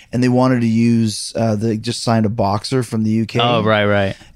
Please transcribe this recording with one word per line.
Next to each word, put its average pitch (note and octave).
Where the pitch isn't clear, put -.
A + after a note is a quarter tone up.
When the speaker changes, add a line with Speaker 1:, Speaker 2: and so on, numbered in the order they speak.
Speaker 1:
And A#2+
they B2+
wanted B2+
to A#2
use, A2+
uh, A2+
they G#2+
just A2+
signed A2+
a G2+
boxer A#2
from A2+
the G#2+
U A2
K. A#2+
Speaker 2:
Oh, A#2+
right, G#2
right. G2+